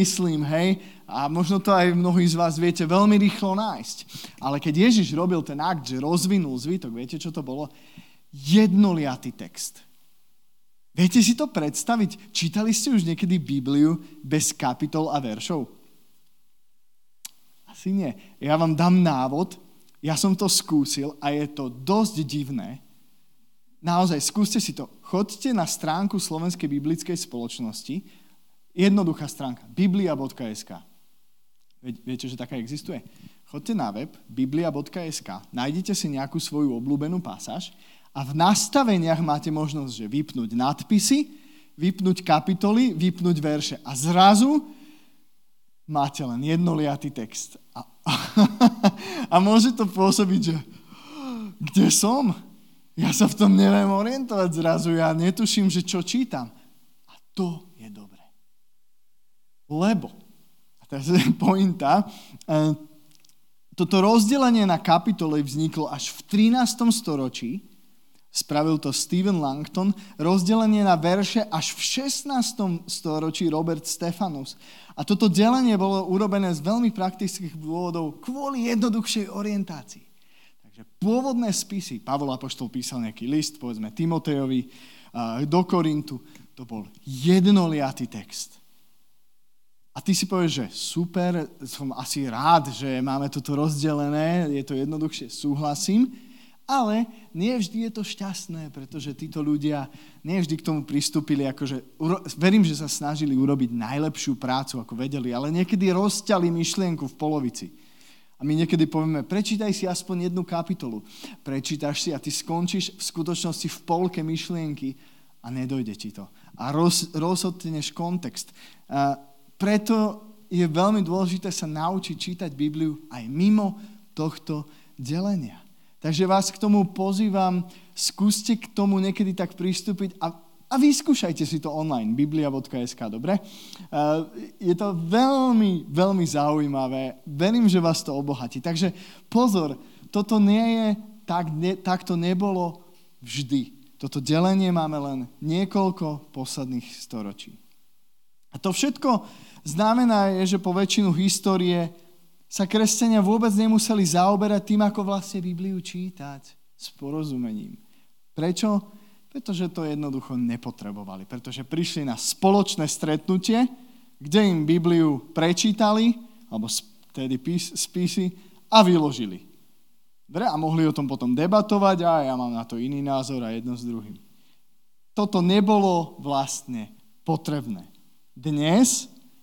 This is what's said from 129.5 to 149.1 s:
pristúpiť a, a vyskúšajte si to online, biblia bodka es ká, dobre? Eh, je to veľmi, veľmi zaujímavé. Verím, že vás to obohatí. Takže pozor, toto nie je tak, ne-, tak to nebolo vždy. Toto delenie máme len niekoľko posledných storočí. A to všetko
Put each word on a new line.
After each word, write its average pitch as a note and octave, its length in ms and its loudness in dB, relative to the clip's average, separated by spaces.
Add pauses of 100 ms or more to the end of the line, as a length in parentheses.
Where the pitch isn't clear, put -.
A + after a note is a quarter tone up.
pristúpiť F#3 640 -4
a, E3 80 -2 (400)
a B3+ 80 -2
vyskúšajte B3+ 640 2
si D#3 160 -2
to C#3+ 80 -6
online, C#3+ 480 -2
biblia D3+ 320 0
bodka C3+ 320 -4
es A#2+ 160 -6
ká, A2+ 160 -8
dobre? B2+ 240 -2
Eh, D#3 880 -2 (500)
je F3 80 4
to G3+ 160 -2
veľmi, A3 960 2
veľmi F#3 320 2
zaujímavé. C#3+ 1040 -2
Verím, G3 400 2
že F3+ 160 6
vás E3 240 0
to C#3+ 80 -6
obohatí. C3+ 480 -6
Takže E3+ 320 -2 (320)
pozor, G3 480 2 (400)
toto G#3 240 2
nie A3 400 4
je A3 80 0 (400)
tak, E3+ 240 -2
ne-, E3+ 240 -2
tak F#3 320 -2
to F3+ 80 -2
nebolo F3+ 720 -2 (320)
vždy. B2+ 560 -4 (240)
Toto C#3+ 240 -6
delenie F3+ 480 2
máme D#3 320 -2
len C#3 160 -6 (240)
niekoľko F3+ 880 -2
posledných B2+ 560 -8
storočí. - 720 -14 (960)
A - 80 -14
to F#3+ 80 0
všetko C4 560 0 (400)